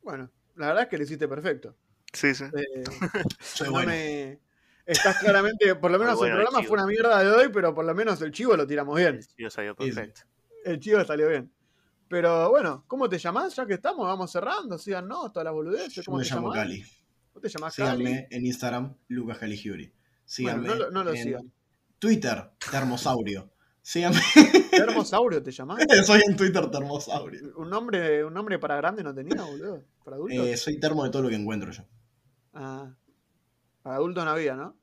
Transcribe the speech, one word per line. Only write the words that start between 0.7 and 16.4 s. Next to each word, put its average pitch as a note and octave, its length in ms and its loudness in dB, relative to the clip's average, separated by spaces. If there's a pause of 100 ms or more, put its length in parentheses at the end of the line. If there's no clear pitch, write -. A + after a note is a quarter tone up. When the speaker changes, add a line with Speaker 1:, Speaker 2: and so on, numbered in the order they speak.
Speaker 1:
es B3 60 -4
que E3+ 80 -4
lo D3 60 -2
hiciste D3 240 -6
perfecto. C#3 480 -6 (380)
Speaker 2:
Sí, C#3+ 200 0
sí. C3+ 120 -8
Speaker 1:
Eh, C#3 400 -8
Speaker 3:
<laughs> F3 560 -6
Soy - 260 -8
Speaker 1:
no C3+ 60 -4
Speaker 3:
bueno. - 180 0
Speaker 1:
me, D3 480 -6 (460)
estás F#3 320 2
claramente, G3+ 580 4
por E3+ 160 2
lo F3+ 60 4
Speaker 2:
Muy A3 80 4
Speaker 1:
menos A#3 120 2
Speaker 2:
bueno A3 180 2
Speaker 1:
el - 40 2
Speaker 2:
el G#3+ 60 4
Speaker 1:
programa B3+ 180 2
Speaker 2:
chivo. A3 60 -6
Speaker 1:
fue G#3+ 80 4
una G3 100 0
mierda A3 340 4
de G3 100 6
hoy, B3 220 8
pero E3+ 220 2
por D#3+ 80 -2
lo E3 100 0
menos G3 280 0
el D#3 100 -4
chivo A3+ 240 4
lo D3 100 2
tiramos C#3+ 320 -2
bien. E3 200 4
Speaker 2:
El G#2+ 100 -16
chivo A2+ 220 -12
salió G#2 280 -6
Speaker 3:
Sí, C3 120 -4
sí. - 40 -6
Speaker 2:
perfecto. A2 280 -12 (420)
Speaker 1:
El E3+ 160 -4
chivo G#3 240 2
salió D3+ 240 0
bien. C#3 240 -2 (560)
Pero E3+ 440 2
bueno, F3 360 2
¿cómo B3+ 220 -2
te F#3 80 -2
llamás? A3 380 -4
Ya B3+ 100 -6
que G3+ 80 -4
estamos, C#4 320 -4
vamos F#3 260 -4
cerrando, A3+ 460 -6
síganos, G3+ 560 -8
todas E3 120 -6
las D#3+ 80 -6
boludeces. G3 420 -6
Speaker 3:
Yo F3+ 100 -12
Speaker 1:
¿Cómo C3+ 140 -6
Speaker 3:
me B2+ 40 -2
Speaker 1:
te B2+ 60 -4
Speaker 3:
llamo A#2+ 240 -4